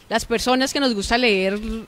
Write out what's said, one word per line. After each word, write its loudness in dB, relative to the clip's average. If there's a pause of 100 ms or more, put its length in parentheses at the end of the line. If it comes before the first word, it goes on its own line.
las 0
personas 0
que -2
nos 2
gusta 0
leer 2 (300)